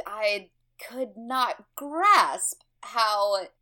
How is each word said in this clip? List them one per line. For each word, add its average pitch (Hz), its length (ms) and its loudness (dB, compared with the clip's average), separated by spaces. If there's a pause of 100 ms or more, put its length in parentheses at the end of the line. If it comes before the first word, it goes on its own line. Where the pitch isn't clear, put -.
I 208 440 -2 (360)
could 240 300 -8
not 233 480 -4 (120)
grasp 285 840 2 (220)
how 208 560 2 (240)